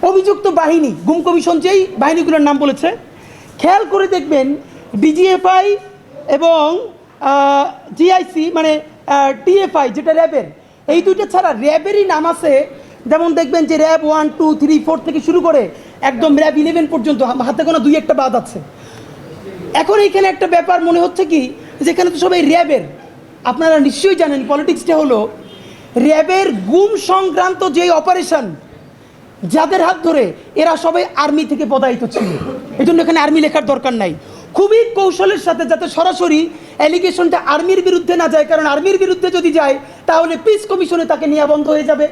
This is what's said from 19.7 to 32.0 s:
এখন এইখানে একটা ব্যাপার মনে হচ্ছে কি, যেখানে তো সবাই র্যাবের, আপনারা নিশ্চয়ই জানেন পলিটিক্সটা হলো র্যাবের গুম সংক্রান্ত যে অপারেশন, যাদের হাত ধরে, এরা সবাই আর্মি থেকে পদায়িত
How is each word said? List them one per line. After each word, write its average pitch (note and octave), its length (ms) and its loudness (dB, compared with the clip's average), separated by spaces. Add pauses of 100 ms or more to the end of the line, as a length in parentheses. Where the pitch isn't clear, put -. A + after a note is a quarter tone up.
এখন F#4+ 260 2
এইখানে F#4+ 280 2
একটা F#4+ 180 -2
ব্যাপার E4+ 380 0
মনে E4+ 160 2
হচ্ছে F4+ 240 0
কি, D4+ 280 -2 (280)
যেখানে E4+ 300 0
তো E4+ 80 -8
সবাই F4+ 240 2
র্যাবের, D4 380 2 (640)
আপনারা D#4 360 2
নিশ্চয়ই F4 340 2
জানেন C#4+ 340 -2
পলিটিক্সটা D4+ 480 0
হলো B3 320 0 (680)
র্যাবের D#4 560 2
গুম D#4+ 440 0
সংক্রান্ত F#4 760 0
যে F4 200 0
অপারেশন, D#4 640 0 (880)
যাদের C#4 400 0
হাত F4+ 180 0
ধরে, C#4+ 300 0 (220)
এরা D#4+ 220 2
সবাই E4 280 -2 (120)
আর্মি D4 280 0
থেকে C#4 260 -4
পদায়িত B3+ 340 0